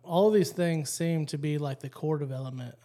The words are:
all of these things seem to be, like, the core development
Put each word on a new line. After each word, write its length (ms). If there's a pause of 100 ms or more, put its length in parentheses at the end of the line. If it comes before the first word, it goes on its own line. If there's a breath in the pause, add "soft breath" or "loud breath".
all 240
of 60
these 180
things 380
seem 380
to 100
be, 200
like, 220
the 100
core 280
development 680